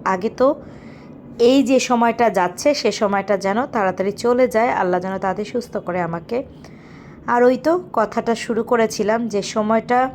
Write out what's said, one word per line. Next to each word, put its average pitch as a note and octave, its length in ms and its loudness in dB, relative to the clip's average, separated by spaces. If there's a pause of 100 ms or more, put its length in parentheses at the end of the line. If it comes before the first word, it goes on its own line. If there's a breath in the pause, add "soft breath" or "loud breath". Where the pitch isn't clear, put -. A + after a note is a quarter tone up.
আগে F#3+ 260 -2 (100)
তো C4 80 6 (880 loud breath)
এই B3+ 240 6
যে B3+ 180 4
সময়টা A#3 500 2
যাচ্ছে F#3 440 0
সে A#3 180 0
সময়টা G3+ 440 0
যেন G3 300 -2
তাড়াতাড়ি F#3+ 460 -2
চলে B3 360 2
যায়, A#3 220 2 (100)
আল্লাহ F3+ 200 2
যেন F#3+ 180 -6
তাড়াতাড়ি G3 360 -4
সুস্থ A#3 200 -6 (120)
করে F3+ 220 -4
আমাকে। E3+ 280 -8 (880 loud breath)
আর A#3+ 160 2
ওই B3 140 4
তো D4+ 160 0 (200)
কথাটা A3+ 420 -2
শুরু A3+ 280 -4
করেছিলাম A3+ 680 0
যে G#3 140 -2
সময়টা A3 560 0 (160)